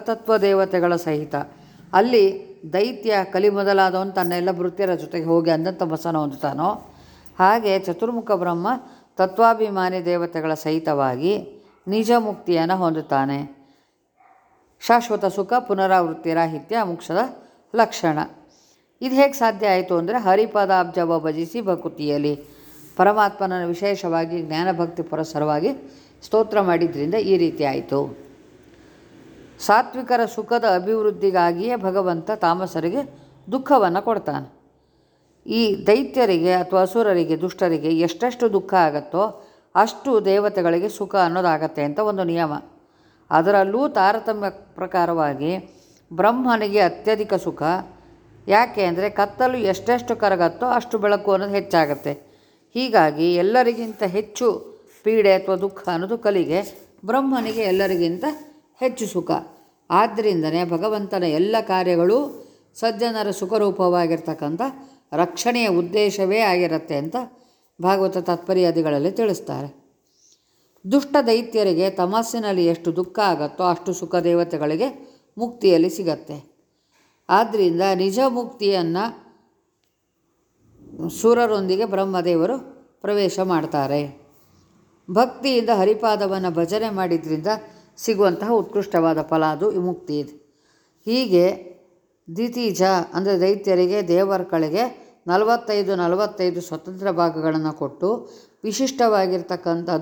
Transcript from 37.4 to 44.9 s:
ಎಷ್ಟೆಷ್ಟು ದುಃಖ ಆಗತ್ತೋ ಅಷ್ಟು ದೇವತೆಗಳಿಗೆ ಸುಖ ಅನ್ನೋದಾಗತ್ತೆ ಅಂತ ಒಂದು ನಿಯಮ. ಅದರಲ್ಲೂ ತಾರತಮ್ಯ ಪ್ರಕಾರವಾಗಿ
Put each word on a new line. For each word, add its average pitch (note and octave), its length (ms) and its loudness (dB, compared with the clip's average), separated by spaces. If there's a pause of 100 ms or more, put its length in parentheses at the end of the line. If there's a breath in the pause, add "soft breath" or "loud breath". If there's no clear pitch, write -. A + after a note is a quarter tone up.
ಎಷ್ಟೆಷ್ಟು A#3+ 500 0
ದುಃಖ F#3+ 300 -2
ಆಗತ್ತೋ D#3 440 0 (500 loud breath)
ಅಷ್ಟು A3+ 380 0 (120)
ದೇವತೆಗಳಿಗೆ F#3+ 640 2
ಸುಖ G3+ 300 -8
ಅನ್ನೋದಾಗತ್ತೆ E3 640 0
ಅಂತ D3 200 -4
ಒಂದು G3 200 -2
ನಿಯಮ. E3 300 -2 (760 soft breath)
ಅದರಲ್ಲೂ G3 500 4 (100)
ತಾರತಮ್ಯ G#3+ 580 0 (240)
ಪ್ರಕಾರವಾಗಿ E3 800 -2 (580 loud breath)